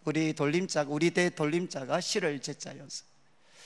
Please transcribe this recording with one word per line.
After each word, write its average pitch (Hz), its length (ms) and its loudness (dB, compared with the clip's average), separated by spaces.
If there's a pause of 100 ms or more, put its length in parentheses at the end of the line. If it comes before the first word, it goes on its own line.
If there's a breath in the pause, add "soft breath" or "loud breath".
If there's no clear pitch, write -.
우리 156 300 0
돌림자, 156 520 2
우리 151 260 2
대 175 180 4
돌림자가 156 680 0
실을 170 400 -2
제자였어요. 139 680 -12 (580 loud breath)